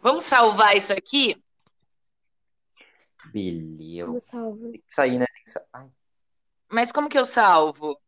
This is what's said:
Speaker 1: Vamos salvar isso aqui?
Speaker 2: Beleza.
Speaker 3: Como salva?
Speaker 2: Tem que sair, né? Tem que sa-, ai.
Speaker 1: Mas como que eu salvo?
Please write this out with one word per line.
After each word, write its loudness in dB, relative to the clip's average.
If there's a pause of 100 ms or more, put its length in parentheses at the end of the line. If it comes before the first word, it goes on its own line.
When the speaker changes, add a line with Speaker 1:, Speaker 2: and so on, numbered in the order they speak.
Speaker 1:
Vamos 0
salvar 4
isso 0
aqui? -2 (1900)
Speaker 2:
Beleza. -10
Speaker 3:
Como -10
salva? -14
Speaker 2:
Tem -20
que -12
sair, 0
né? -2
Tem -16
que -20
sa-, -12
ai. -20 (800)
Speaker 1:
Mas -2
como -4
que 0
eu 2
salvo? 2